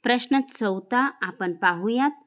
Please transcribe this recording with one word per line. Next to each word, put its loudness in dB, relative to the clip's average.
प्रश्न 2
चौथा -2
आपण -4
पाहूयात. 0